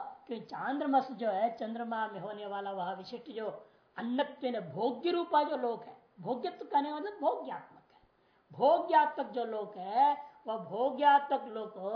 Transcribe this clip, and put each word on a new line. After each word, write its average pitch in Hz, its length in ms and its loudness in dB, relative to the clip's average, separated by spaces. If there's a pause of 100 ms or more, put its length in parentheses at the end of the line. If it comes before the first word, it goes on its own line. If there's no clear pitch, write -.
(280)
क्योंकि 226 180 -8
चांद्रमस 269 680 0
जो 220 180 -2
है, 214 280 0
चंद्रमा 226 500 -4
में 202 120 -8
होने 208 260 -8
वाला 196 260 -4
वह 190 220 -4
विशिष्ट 226 380 -12
जो 214 380 -8 (280)
अन्नत्वेन 247 600 -2
भोग्य 202 520 -2
रूपा 339 320 4
जो 294 140 -2
लोक 233 260 -2
है, - 140 -18 (220)
भोग्यत्व 240 460 -6
कहने 285 240 2
का 302 60 -6
मतलब 392 260 -8
भोग्यात्मक - 640 -4 (100)
है, - 80 -20 (500)
भोग्यात्मक 302 720 4
जो 233 200 -4
लोक 214 320 -6
है, 233 400 4 (300)
वह 226 100 -2
भोग्यात्मक 262 840 4
लोक 220 300 -8 (220)